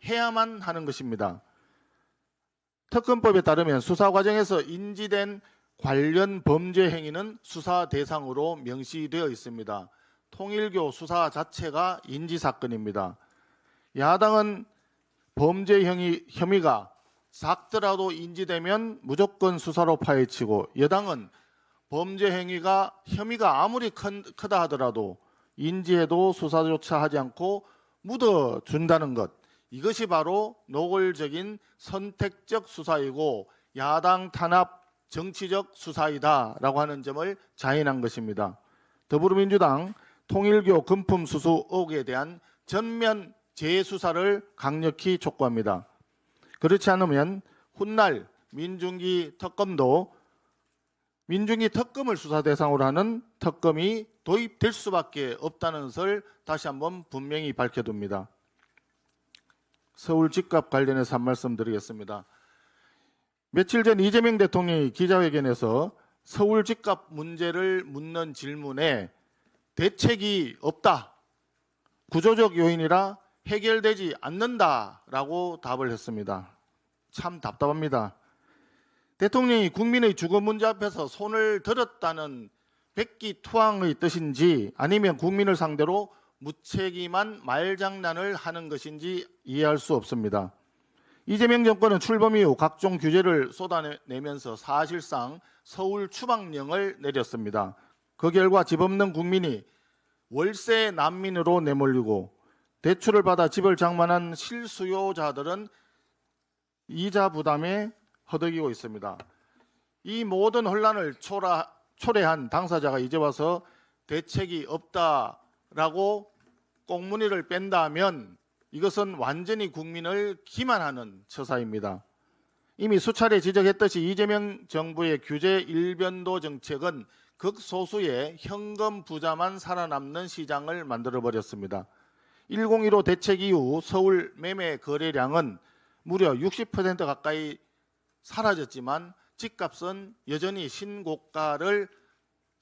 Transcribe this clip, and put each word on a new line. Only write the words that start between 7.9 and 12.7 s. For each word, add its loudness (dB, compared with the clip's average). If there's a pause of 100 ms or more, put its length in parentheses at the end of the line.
명시되어 -6
있습니다. -10 (420)
통일교 -4
수사 0
자체가 -4
인지 -6
사건입니다. -4 (800)